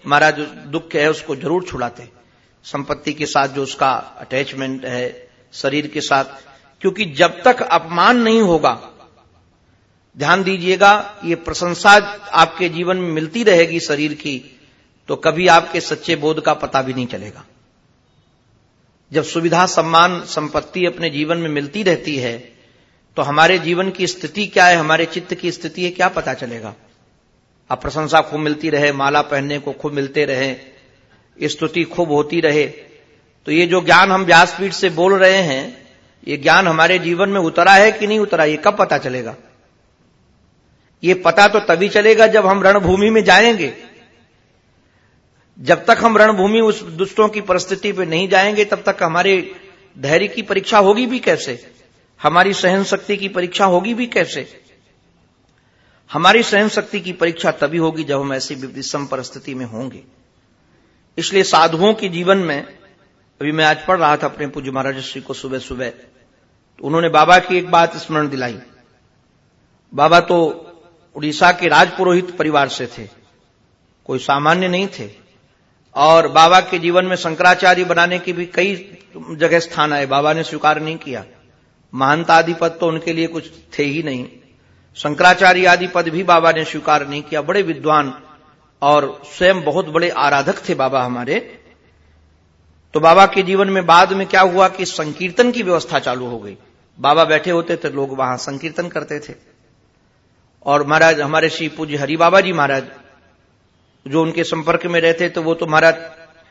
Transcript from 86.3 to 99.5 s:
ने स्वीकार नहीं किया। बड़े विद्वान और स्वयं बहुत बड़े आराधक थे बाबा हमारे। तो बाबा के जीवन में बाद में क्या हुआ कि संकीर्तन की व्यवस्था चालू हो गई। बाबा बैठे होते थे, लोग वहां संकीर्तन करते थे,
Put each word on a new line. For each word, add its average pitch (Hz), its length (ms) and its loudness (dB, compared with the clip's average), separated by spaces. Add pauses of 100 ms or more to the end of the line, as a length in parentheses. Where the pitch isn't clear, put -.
ने 156 120 -2
स्वीकार 151 420 -2
नहीं 143 160 -10
किया। 147 200 -6
बड़े 190 200 -2
विद्वान 147 600 -2 (600)
और 139 420 0
स्वयं 185 380 0
बहुत 156 260 -2
बड़े 170 220 -2
आराधक 143 580 -2
थे 175 60 -2
बाबा 131 280 -2
हमारे। 123 580 -6 (1300)
तो 156 60 -2
बाबा 175 260 8
के 190 160 -2
जीवन 190 280 0
में 185 160 -2
बाद 180 260 6
में 196 140 -4
क्या 190 140 2
हुआ 190 280 4
कि 185 160 -6
संकीर्तन 175 680 -2
की 233 100 -6
व्यवस्था 165 360 -2
चालू 127 280 -6
हो 117 120 -10
गई। 104 180 -16 (440)
बाबा 147 240 4
बैठे 156 260 0
होते 170 260 -2
थे, 160 140 -8
लोग 135 280 -8
वहां 127 180 -4
संकीर्तन 151 520 -10
करते 147 320 -10
थे, 143 140 -18 (1300)